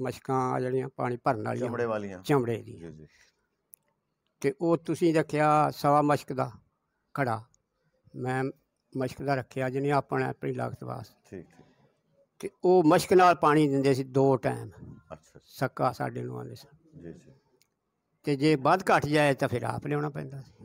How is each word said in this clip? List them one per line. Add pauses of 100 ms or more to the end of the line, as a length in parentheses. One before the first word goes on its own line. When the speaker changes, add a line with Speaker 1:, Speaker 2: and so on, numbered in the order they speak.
Speaker 1:
ਮਸ਼ਕਾਂ,
ਆ
ਜਿਹੜੀਆਂ
ਪਾਣੀ
ਭਰਨ
ਵਾਲੀਆਂ।
Speaker 2:
ਚਮੜੇ
ਵਾਲੀਆਂ।
Speaker 1:
ਚਮੜੇ
ਦੀ।
Speaker 2:
ਜੀ,
ਜੀ। (1300)
Speaker 1:
ਤੇ
ਉਹ
ਤੁਸੀਂ
ਰੱਖਿਆ
ਸਵਾ
ਮਸ਼ਕ
ਦਾ (640)
ਘੜਾ, (720)
ਮੈਂ (540)
ਮਸ਼ਕ
ਦਾ
ਰੱਖਿਆ,
ਜਿਹਨੇ
ਆਪਣਾ,
ਆਪਣੀ
ਲਾਗਤ
ਵਾਸਤੇ। (140)
Speaker 2:
ਠੀਕ,
ਠੀਕ। (760)
Speaker 1:
ਤੇ (140)
ਉਹ
ਮਸ਼ਕ
ਨਾਲ
ਪਾਣੀ
ਦਿੰਦੇ
ਸੀ
ਦੋ
ਟਾਈਮ। (440)
Speaker 2:
ਅੱਛਾ।
Speaker 1:
ਸਕਾ
ਸਾਡੇ
ਨੂੰ
ਆਉਂਦੇ
ਸਨ।
Speaker 2:
ਜੀ,
ਜੀ। (920)
Speaker 1:
ਤੇ
ਜੇ
ਵੱਧ
ਘੱਟ
ਜਾਏ
ਤਾਂ
ਫਿਰ
ਆਪ
ਲਿਆਉਣਾ
ਪੈਂਦਾ
ਸੀ। (120)